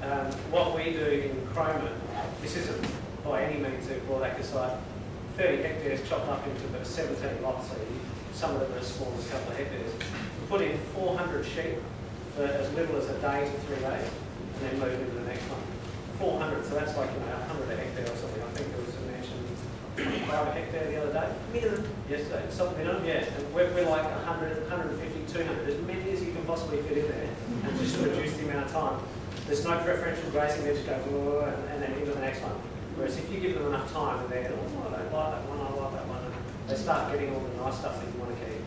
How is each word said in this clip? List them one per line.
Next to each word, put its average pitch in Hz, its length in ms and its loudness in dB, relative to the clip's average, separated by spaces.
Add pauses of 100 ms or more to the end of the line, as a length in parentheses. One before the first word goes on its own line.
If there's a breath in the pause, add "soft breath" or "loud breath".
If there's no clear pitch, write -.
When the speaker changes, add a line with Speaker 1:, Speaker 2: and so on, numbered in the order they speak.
Speaker 1:
Um, 139 240 0 (240)
what 170 240 6
we 160 180 2
do 151 120 2
in 139 480 2
Cromer, 156 380 2 (500)
this - 160 -2
isn't - 280 0 (380)
by 139 200 2
any 151 180 0
means 135 280 -2
a 135 60 0 (100)
broad 135 180 2
acre - 200 0
site, 127 340 0 (600)
thirty 165 240 6
hectares 135 460 0
chopped - 220 2
up - 180 0
into - 180 -4
about - 200 -2
seventeen - 560 -2
lots, - 280 0
so 107 80 -4
you, 110 220 -4 (340)
some 139 220 0
of 135 60 2
them 131 120 0
are 123 60 -2
as 123 80 -2
small 131 300 -2
as - 100 -4
a - 40 -6
couple - 200 -2
of - 60 -4
hectares. - 360 -2
We - 540 -4
put 196 140 4
in 151 160 2 (160)
four 180 240 2
hundred 175 280 0
sheep - 360 -2 (540)
for 143 100 2
as 139 280 2
little 165 240 2
as 110 120 2
a 135 100 0
day 143 300 2
to 143 160 -2
three 139 160 -2
days, 131 260 0
and - 540 -6
then 135 180 0
move 127 140 2
into 127 220 -2
the 120 100 -2
next - 240 -2
one. - 120 -4 (580)
Four - 200 4
hundred, - 260 0
so - 80 -2
that's 147 240 2
like, 131 160 2
you - 120 -2
know, - 80 -2
a - 120 -2
hundred - 280 -2
a - 40 0
hectare - 280 -2
or 117 120 -2
something. 110 240 -4
I - 120 -4
think - 200 -2
there - 120 -2
was - 100 -4
a - 140 -4
mention - 280 -4 (600)
twenty-five - 500 2
a 147 60 0
hectare 160 360 -2
the 151 120 0
other 143 120 0
day. - 160 2 (240)
Speaker 2:
Minimum. 214 320 2 (240)
Speaker 1:
Yesterday, - 400 0
something 175 280 2
minimum, 170 280 2
yeah. 151 200 2
And 143 280 -4
we're, 175 200 6
we're 175 160 6
like 156 160 6
a 156 200 0
hundred, 160 440 0
hundred - 240 0
and - 80 -4
fifty, - 240 -4
two - 180 0
hundred, - 260 0
as 143 120 2
many 190 300 0
as - 120 2
you 170 80 0
can 160 140 -2
possibly 151 380 0
fit 143 140 2
in 147 120 4
there, 117 200 0 (360)
and - 140 2
just - 180 2
to 220 120 6
reduce - 280 2
the 151 120 -2
amount 143 160 0
of - 60 -4
time. 139 280 2 (460)
There's 143 180 2
no 165 160 4
preferential 170 520 2
grazing, 147 340 4
they 143 80 4
just 143 120 0
go, 135 80 0 (200)
"Whoa," 143 320 4
and, - 240 -2
and 143 140 -2
then 135 100 0
into 143 180 0
the - 80 0
next - 220 0
one. - 160 -2 (400)
Whereas - 200 2
if - 140 -2
you 190 80 0
give 180 160 4
them 147 120 2
enough 143 260 0
time, 143 260 0
and - 100 -2
they're, 127 220 0
"Oh, - 380 -2
I - 80 -2
don't - 160 -2
like 156 240 4
that 143 100 -4
one, 143 140 -2
I 139 80 0
like 135 240 0
that 135 160 -4
one," - 160 -2
and - 80 -4 (340)
they 135 80 2
start - 380 2
getting 139 200 2
all 135 60 0
the 123 220 -2
nice 127 160 0
stuff - 240 -2
that - 100 -4
you - 80 -4
want - 140 -4
to - 80 -4
keep. - 260 -4